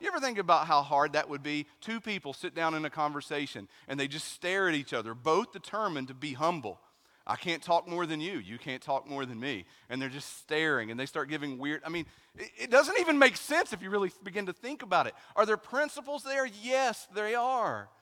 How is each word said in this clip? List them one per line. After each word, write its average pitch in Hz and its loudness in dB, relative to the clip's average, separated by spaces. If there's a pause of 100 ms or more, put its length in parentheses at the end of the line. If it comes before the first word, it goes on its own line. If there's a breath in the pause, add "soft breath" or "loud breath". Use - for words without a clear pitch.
you - -6
ever 349 -2
think 254 -2
about 165 4
how 151 6
hard 143 2
that 147 2
would 139 -6
be? 147 -4 (140 soft breath)
Two 226 -6
people 185 -6
sit 175 -8
down 160 2
in 156 -2
a 147 -2
conversation 147 -4 (200 loud breath)
and 135 -4
they 139 0
just 151 -8
stare 185 0
at 165 4
each 143 -4
other, 113 -4
both 160 2
determined 185 -4
to 135 -12
be 139 -8
humble. 135 -2 (460 soft breath)
"I 117 -2
can't 165 -4
talk 170 0
more 175 -2
than 156 -4
you. 175 -4
You 107 -10
can't 131 -8
talk 139 -4
more 139 -6
than 120 -10
me." 120 -4 (240 soft breath)
And 127 -6
they're 135 -4
just 139 -12
staring 151 0
and 117 -8
they 131 -4
start 139 -4
giving 143 -6
weird, 143 -4
I 156 -8
mean, 160 -6 (300 soft breath)
it, - -12
it 233 -6
doesn't 285 8
even 320 4
make 262 8
sense - 0
if 190 -8
you 190 -6
really 196 0 (100)
begin 196 -6
to 185 -4
think 262 -8
about 180 4
it. 110 -6 (200 loud breath)
Are 214 6
there 214 4
principles 277 -4
there? 269 0
Yes, 240 0
they 208 0
are. 226 0 (140)